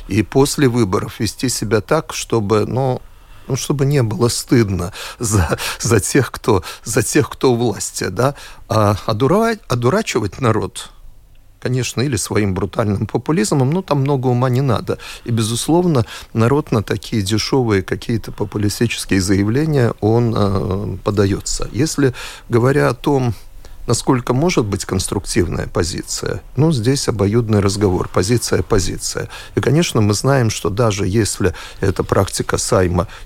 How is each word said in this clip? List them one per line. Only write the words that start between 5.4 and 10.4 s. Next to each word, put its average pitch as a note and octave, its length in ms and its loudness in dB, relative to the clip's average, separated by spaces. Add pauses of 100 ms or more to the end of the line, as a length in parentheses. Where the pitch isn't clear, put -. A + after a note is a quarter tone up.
за A2 200 2
тех, - 320 2
кто, G2+ 300 2 (220)
за - 180 0
тех, - 260 2
кто - 240 2
у A#2+ 40 2
власти, G#2+ 480 -4
да. A#2 300 0 (360)
А G#2+ 260 4 (100)
одура-, F#3 520 2 (100)
одурачивать B2 720 0
народ, A2 480 -2 (720)